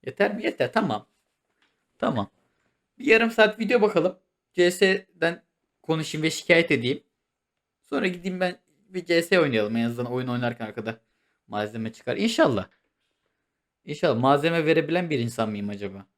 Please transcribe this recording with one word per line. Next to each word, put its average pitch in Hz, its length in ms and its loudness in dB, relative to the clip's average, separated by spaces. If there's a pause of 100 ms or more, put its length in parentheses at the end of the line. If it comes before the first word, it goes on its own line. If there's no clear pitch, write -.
Yeter 202 300 -2
mi? 233 80 -10
Yeter. - 280 -2
Tamam. 147 340 -2 (920)
Tamam. 107 320 -2 (680)
Bir - 60 -18
yarım 226 260 4
saat 214 280 4
video 220 240 2
bakalım. 185 360 2 (340)
C 175 180 4
S'den 180 760 0 (380)
konuşayım 156 400 -4
ve 156 80 2
şikayet 165 400 2
edeyim. 127 320 0 (800)
Sonra 269 240 -4
gideyim 180 340 -6
ben 180 200 -4 (280)
bir 180 160 -10
C 170 180 2
S 180 180 4
oynayalım. 113 360 0
En 117 80 0
azından 120 280 -4
oyun 127 160 -4
oynarken 120 380 -4
arkada 110 340 -10 (460)
malzeme 107 460 -6
çıkar. - 240 -6
İnşallah. 196 520 0 (1160)
İnşallah. 147 360 0
Malzeme 147 460 2
verebilen 165 440 0
bir 147 80 -2
insan 117 320 -2
mıyım 101 180 -6
acaba? 98 380 -10 (120)